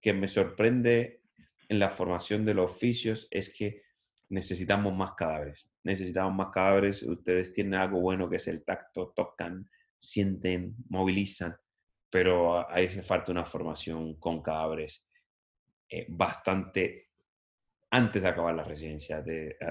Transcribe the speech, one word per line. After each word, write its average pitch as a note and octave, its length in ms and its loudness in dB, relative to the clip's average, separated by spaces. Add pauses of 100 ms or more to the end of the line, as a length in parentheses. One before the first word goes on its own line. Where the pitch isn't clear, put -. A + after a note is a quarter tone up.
que G#2 120 4
me G2 140 2
sorprende A#2 920 2 (480)
en G#2+ 80 2
la G2 120 6
formación F#2 540 0
de G#2+ 120 2
los F2+ 200 2
fisios A#2 540 -2
es - 260 -6
que - 280 -6 (460)
necesitamos F#2+ 680 0
más F#2 160 -2
cadáveres. D2+ 720 -6
Necesitamos F#2 500 -2
más F#2+ 140 0
cadáveres. G2 560 4
Ustedes F2+ 500 0
tienen G2 220 0
algo F#2+ 240 2
bueno F#2 280 0
que E2+ 100 -2
es - 100 -4
el E2 160 -6
tacto, - 520 -6
tocan, F2+ 540 -6 (280)
sienten, F#2 760 -2 (140)
movilizan, F#2 640 0 (540)
pero F2 600 4
ahí F2+ 160 4
hace F#2 160 -6
falta F#2 280 0
una F2 140 -2
formación D#2+ 720 -6
con E2 260 -4
cadáveres, D#2 680 -4 (800)
eh, D#2+ 220 -10
bastante F#2 1000 -2 (840)
antes G#2+ 320 4
de F#2 40 4
acabar E2+ 280 0
la D#2+ 80 -4
residencia D#2 580 -8
de, D#2 360 -8 (140)